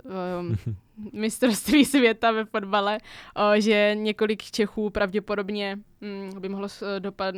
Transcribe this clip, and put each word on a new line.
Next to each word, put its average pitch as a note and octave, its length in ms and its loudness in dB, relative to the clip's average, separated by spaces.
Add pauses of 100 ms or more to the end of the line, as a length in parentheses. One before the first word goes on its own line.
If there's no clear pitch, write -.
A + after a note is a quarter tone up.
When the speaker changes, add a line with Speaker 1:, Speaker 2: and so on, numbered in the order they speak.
Speaker 1:
ehm, F3+ 500 -4 (100)
Speaker 2:
<laughs> A#2+ 480 -10
Speaker 1:
mistrovství A3 720 2
světa A#3 460 4
ve A3 140 0
fotbale, G#3 520 0 (580)
eh, G#3+ 60 6
že G#3 380 4
několik G#3+ 440 0
Čechů G#3 460 -2
pravděpodobně, G3+ 880 -2 (220)
mm, G3 300 -10 (100)
by F#3+ 80 -6
mohlo G3 200 -6
s-, G3 300 -6
dopad-, F#3+ 380 -6